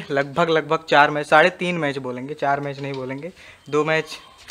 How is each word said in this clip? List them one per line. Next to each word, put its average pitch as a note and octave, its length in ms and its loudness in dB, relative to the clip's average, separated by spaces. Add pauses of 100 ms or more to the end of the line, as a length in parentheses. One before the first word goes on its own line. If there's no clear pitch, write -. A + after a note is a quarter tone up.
(100)
लगभग, C#3+ 400 0
लगभग D#3 380 0
चार D3 220 6
मैच, D3 160 -4
साढ़े E3 240 6
तीन F3+ 240 -6
मैच C#3+ 240 -2
बोलेंगे, B2+ 360 -8
चार C#3 260 -2
मैच C#3 200 -8
नहीं C#3 120 -6
बोलेंगे। C3+ 380 -10 (400)
दो D3+ 140 0
मैच D#3 340 -2 (320)